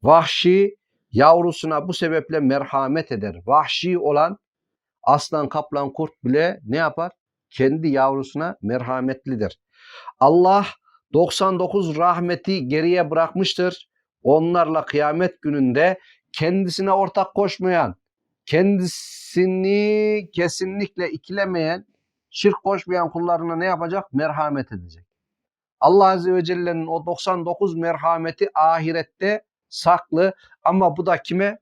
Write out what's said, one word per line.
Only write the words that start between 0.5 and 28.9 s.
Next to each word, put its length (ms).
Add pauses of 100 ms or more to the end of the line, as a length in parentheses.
yavrusuna 760
bu 40
sebeple 480
merhamet 720
eder. 240 (100)
Vahşi 520
olan 400 (640)
aslan, 460
kaplan, 440
kurt 320
bile 400
ne 120
yapar? 360 (380)
Kendi 380
yavrusuna 760
merhametlidir. 1000 (600)
Allah 460 (460)
doksan 460
dokuz 380
rahmeti 720
geriye 420
bırakmıştır. 760 (340)
Onlarla 640
kıyamet 580
gününde 560 (340)
kendisine 600
ortak 420
koşmayan, 600 (520)
kendisini 1900
kesinlikle 760
ikilemeyen, 760 (440)
şirk 340
koşmayan 460
kullarına 460
ne 80
yapacak? 480
Merhamet 600
edecek. 340 (720)
Allah 260
Azze 280
ve 100
Celle'nin 420
o 200
doksan 400
dokuz 300
merhameti 760
ahirette 920 (240)